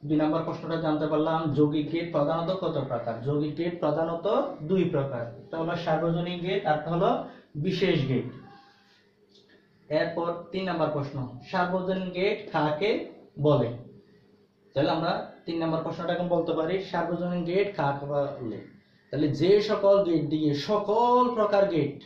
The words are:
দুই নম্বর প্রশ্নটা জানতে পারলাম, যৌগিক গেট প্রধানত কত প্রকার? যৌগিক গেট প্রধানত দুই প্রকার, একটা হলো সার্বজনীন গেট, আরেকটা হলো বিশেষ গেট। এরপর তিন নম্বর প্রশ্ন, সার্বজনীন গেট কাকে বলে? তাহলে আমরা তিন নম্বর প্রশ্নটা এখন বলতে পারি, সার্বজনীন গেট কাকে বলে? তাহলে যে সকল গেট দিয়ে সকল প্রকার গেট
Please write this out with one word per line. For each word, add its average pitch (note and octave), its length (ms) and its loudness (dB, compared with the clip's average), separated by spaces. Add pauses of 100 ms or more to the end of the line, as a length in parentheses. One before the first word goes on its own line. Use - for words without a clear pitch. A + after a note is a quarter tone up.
দুই D3+ 140 2
নম্বর D#3+ 260 2
প্রশ্নটা D#3+ 380 -6
জানতে D3+ 260 0
পারলাম, D#3+ 280 2 (180)
যৌগিক D3 340 4
গেট E3+ 240 -2
প্রধানত E3+ 340 0 (140)
কত D#3+ 120 -2 (140)
প্রকার? A#2 260 -4 (120)
যৌগিক D3 320 0
গেট E3+ 140 -2 (100)
প্রধানত E3 420 0 (440)
দুই F#3 140 4 (100)
প্রকার, C3+ 300 -2 (180)
একটা - 200 -10
হলো E3+ 120 -2 (120)
সার্বজনীন E3+ 600 0
গেট, G3 240 0
আরেকটা D3+ 260 0
হলো G3 140 2 (560)
বিশেষ F3+ 320 2 (120)
গেট। - 180 0 (1700)
এরপর E3+ 280 -2 (240)
তিন F#3+ 180 -4
নম্বর D#3 260 0
প্রশ্ন, C#3 220 -4 (340)
সার্বজনীন F#3 680 0
গেট F#3+ 200 2 (160)
কাকে G3 360 2 (580)
বলে? B2 220 4 (1040)
তাহলে D#3 240 2
আমরা E3 160 0 (320)
তিন E3 180 -4
নম্বর D#3+ 220 0
প্রশ্নটা F3 280 -4
এখন F3 220 -2
বলতে E3 240 0
পারি, E3+ 160 0 (160)
সার্বজনীন F3 580 -2
গেট G3 200 2 (100)
কাকে C#3+ 320 -2
বলে? B2+ 480 -4 (500)
তাহলে D3 180 0 (140)
যে F3+ 100 6 (180)
সকল G3+ 260 4 (120)
গেট D#3+ 160 2 (100)
দিয়ে D#3 180 2 (180)
সকল A3+ 520 4 (160)
প্রকার G#3 260 4 (100)
গেট D3 320 0